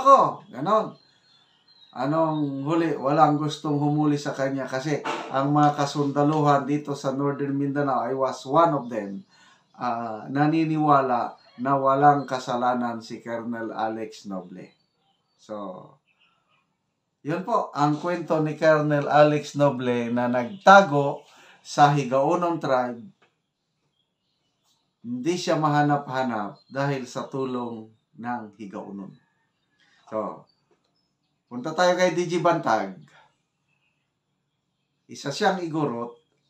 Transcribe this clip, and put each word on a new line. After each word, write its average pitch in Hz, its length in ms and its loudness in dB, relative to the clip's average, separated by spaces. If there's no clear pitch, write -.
ako." 262 500 4
Ganon. 156 480 -2
Anong 147 720 -2
huli? 160 320 0
Walang 147 400 2
gustong 147 400 -4
humuli 147 400 2
sa 143 160 -6
kanya 135 320 -4
kasi 131 400 -4
ang 139 240 -2
mga 147 240 4
kasundaluhan 147 880 2
dito 147 320 -4
sa 135 160 -4
Northern 139 400 -2
Mindanao, 139 560 -2
I 131 80 -4
was 127 320 -2
one 165 240 4
of 123 160 -4
them, 101 400 -8
ah, 117 560 -6
naniniwala 151 1040 0
na 139 160 0
walang 139 480 4
kasalanan 123 800 -4
si 113 160 -14
Colonel 117 560 -8
Alex 110 480 -8
Noble. 92 480 -12
So, 101 480 -14
yun 175 240 -8
po, - 320 -2
ang 147 240 0
kwento 170 400 -2
ni 151 160 -2
Colonel 151 480 2
Alex 147 560 4
Noble 123 480 0
na 123 240 0
nagtago 143 960 4
sa 147 320 4
Higaunon 147 640 0
tribe. 127 480 -2
Hindi 123 320 -4
siya 165 240 -2
mahanap-hanap 131 1120 0
dahil 135 320 -2
sa 120 240 -10
tulong 123 560 -6
ng 123 260 -8
Higaunon. 98 560 -12
So, 101 400 -8
punta 135 240 -8
tayo 180 240 4
kay 180 160 2
D 170 160 -2
J 175 80 0
Bantag. 120 560 0
Isa 127 240 -12
siyang 190 320 0
Igorot 143 560 -4